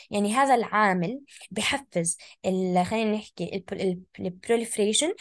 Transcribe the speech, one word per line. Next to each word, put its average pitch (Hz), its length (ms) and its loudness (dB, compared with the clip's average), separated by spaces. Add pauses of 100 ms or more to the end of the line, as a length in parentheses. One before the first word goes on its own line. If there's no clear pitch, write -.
(100)
يعني 208 240 0
هذا 269 200 4
العامل 208 680 2 (300)
بحفز 202 680 -2 (300)
ال-، 185 380 2
خلينا 214 280 0
نحكي 208 320 -6
ال-، 190 360 -8
ال-، 185 220 -2 (180)
البروليفريشن، 220 1000 0